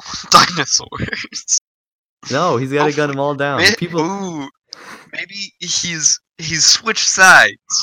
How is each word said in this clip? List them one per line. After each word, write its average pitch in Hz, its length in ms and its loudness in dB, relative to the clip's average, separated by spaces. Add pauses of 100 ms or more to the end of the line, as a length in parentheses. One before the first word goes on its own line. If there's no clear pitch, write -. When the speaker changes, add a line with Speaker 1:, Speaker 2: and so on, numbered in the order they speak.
(140)
Speaker 1:
<laughs> - 160 -14
Dinosaurs. - 1300 0 (720)
Speaker 2:
No, 147 280 0
he's 131 140 -4
gotta 147 200 2
Speaker 1:
Oh, 139 40 -12
Speaker 2:
gun 147 140 0
'em 139 80 -6
all 143 160 -2
down. 139 260 -4
Speaker 1:
may-, 196 160 2
Speaker 2:
People 170 260 -4
Speaker 1:
ooh, 175 460 -6 (640)
maybe 190 460 -14
he's, 170 640 -2 (180)
he's 156 280 -2
switched - 420 0
sides. 156 480 6 (260)